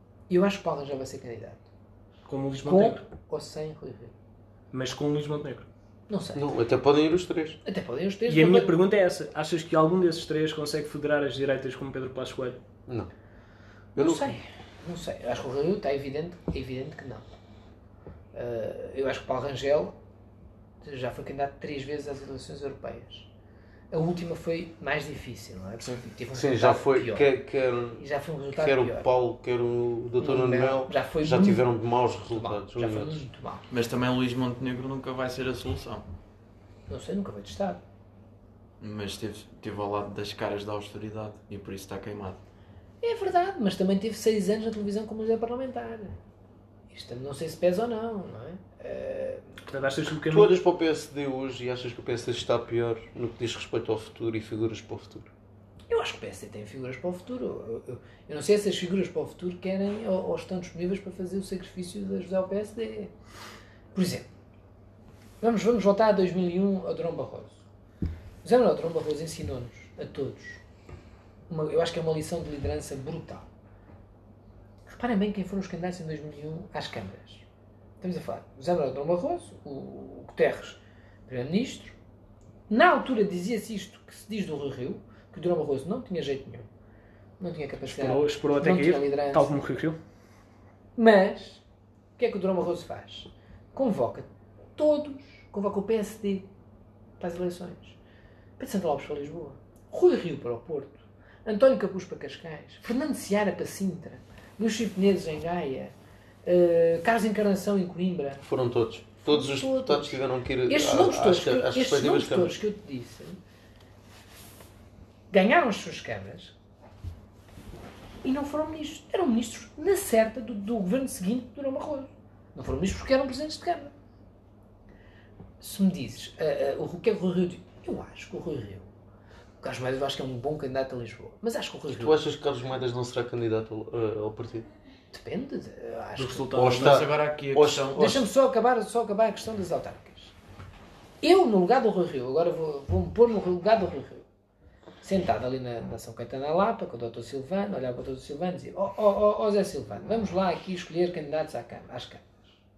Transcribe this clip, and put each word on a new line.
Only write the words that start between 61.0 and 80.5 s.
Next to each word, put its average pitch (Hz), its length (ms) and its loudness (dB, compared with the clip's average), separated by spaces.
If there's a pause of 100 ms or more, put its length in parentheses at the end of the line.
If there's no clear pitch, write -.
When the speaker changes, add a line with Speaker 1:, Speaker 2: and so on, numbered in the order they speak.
Speaker 1:
fazer 180 260 -6
o 190 60 -4
sacrifício 185 600 -8
de 196 120 -4
ajudar 185 260 -2
o 185 60 -2
P 196 80 -4
S 208 180 -4
D. 220 340 -8 (840)
Por 190 80 0
exemplo, 123 280 -2 (1120)
vamos, 214 220 2
vamos 214 200 4
voltar 202 240 6
a 214 40 8
dois 185 220 4
mil 180 160 2
e 175 100 0
um, 190 280 2
ao 165 80 -2
Durão 165 200 -4
Barroso. - 400 -10 (460)
O - 460 -8
Zé 240 100 6
Manuel 214 180 6
Durão 165 160 -4
Barroso 151 320 -2
ensinou-nos, 139 480 -8 (280)
a 147 60 -8
todos, - 380 -8 (1080)
uma, 160 140 -4
eu 156 180 2
acho 170 120 0
que 170 60 -2
é - 20 -4
uma 160 120 0
lição 156 300 -4
de 156 60 -10
liderança 147 460 -4
brutal. 131 480 -10 (1400)
Reparem 240 320 -2
bem 208 140 2
quem 202 120 -2
foram 196 180 -4
os 180 60 -6
candidatos 175 340 -6
em 160 40 -10
dois 156 160 -6
mil 151 120 -12
e 147 140 -14
um 160 120 -8 (140)
às 147 140 -6
câmaras. - 560 -12 (520)
Estamos 180 220 -6
a 151 40 -8
falar - 240 -8 (100)
do 135 80 -18
Zé 165 100 2
Manuel 147 180 0
Durão 139 160 -6
Barroso, 254 460 -2 (120)
o, 147 40 -14
o - 580 -14
Guterres, - 500 0 (480)